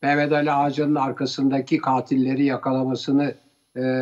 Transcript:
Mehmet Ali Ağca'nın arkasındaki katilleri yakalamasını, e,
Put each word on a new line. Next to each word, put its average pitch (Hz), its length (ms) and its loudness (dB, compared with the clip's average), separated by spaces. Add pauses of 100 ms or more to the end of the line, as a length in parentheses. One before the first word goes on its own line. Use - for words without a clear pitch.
Mehmet 147 300 2
Ali 147 200 2
Ağca'nın 143 420 0
arkasındaki 135 840 0
katilleri 131 680 0
yakalamasını, 131 920 0 (420)
e, 127 60 -4 (200)